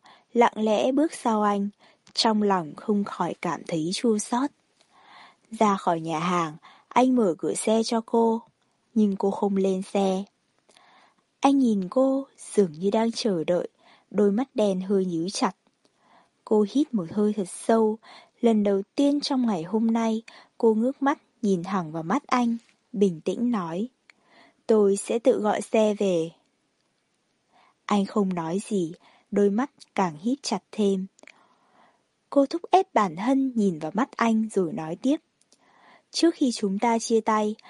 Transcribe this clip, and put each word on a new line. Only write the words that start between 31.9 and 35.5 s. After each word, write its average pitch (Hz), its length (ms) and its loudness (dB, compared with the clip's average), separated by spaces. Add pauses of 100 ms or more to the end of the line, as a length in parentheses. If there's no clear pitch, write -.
Cô 277 160 4
thúc 339 160 -6 (100)
ép 381 220 0
bản 196 220 0
thân 262 400 0
nhìn 196 240 0
vào 160 140 -8
mắt 240 180 -2
anh 220 400 0
rồi 175 220 -2
nói 160 220 -8
tiếp, 269 220 0 (920)